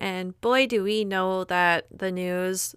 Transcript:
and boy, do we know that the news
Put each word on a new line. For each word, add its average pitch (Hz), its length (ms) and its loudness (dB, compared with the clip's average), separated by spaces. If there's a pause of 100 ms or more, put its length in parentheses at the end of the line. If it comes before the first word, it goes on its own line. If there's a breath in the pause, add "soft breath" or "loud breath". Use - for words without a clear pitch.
and 185 400 -6
boy, 254 240 4
do 220 160 2
we 214 200 0
know 190 420 0
that 175 460 2
the 190 220 -6
news 180 640 -4